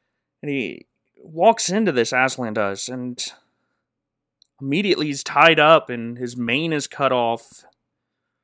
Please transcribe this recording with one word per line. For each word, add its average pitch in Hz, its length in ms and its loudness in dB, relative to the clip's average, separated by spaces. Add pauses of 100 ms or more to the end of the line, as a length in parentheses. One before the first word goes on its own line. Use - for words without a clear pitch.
(420)
And 151 80 -10
he 113 360 -8 (320)
walks 170 520 2
into 202 220 0
this, 120 220 0
Aslan 127 400 -2
does, 101 340 -4
and 123 340 -10 (1400)
immediately 151 460 0
he's 139 140 -6
tied 156 380 4
up 151 300 6
and 117 280 -8
his 120 200 -8
mane 127 340 -2
is 147 160 -4
cut 135 240 -2
off. 117 540 -2 (800)